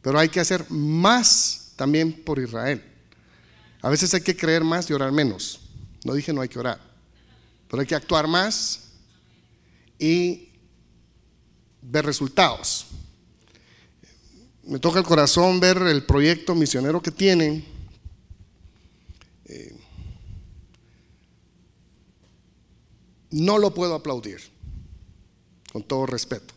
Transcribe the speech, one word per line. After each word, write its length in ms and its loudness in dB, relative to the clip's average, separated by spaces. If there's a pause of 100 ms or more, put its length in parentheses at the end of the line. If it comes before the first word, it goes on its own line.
pero 200 0
hay 80 4
que 100 -2
hacer 320 0
más 1040 2
también 380 0
por 260 -6
Israel. 440 -4 (1000)
A 80 0
veces 240 0
hay 60 2
que 160 -2
creer 260 2
más 260 0
y 40 -2
orar 180 -2
menos. 500 -2 (440)
No 100 -4
dije 180 -4
no 80 -4
hay 80 -6
que 120 -12
orar, 200 -6 (880)
pero 120 -4
hay 60 -2
que 100 -2
actuar 320 0
más 640 -2 (1040)
y 500 -2 (1300)
ver 240 -2
resultados. 800 -2 (1800)
Me 160 -8
toca 220 2
el 40 0
corazón 540 4
ver 200 4
el 260 2
proyecto 500 2
misionero 480 0
que 80 -6
tienen. 540 2 (1800)
Eh, 320 -18 (3500)
no 300 0
lo 160 2
puedo 200 -2
aplaudir, 460 -10 (1300)
con 100 -12
todo 240 -4
respeto. 500 -10